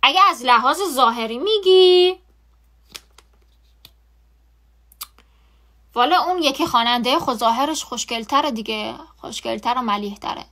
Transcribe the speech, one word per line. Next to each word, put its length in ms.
اگه 180
از 140
لحاظ 340
ظاهری 440
میگی، 800
والا 280
اون 180
یکی 240
خواننده 540
خود 180
ظاهرش 460
خوشگلتره 680
دیگه، 440
خوشگلتر 600
و 40
ملیحتره. 720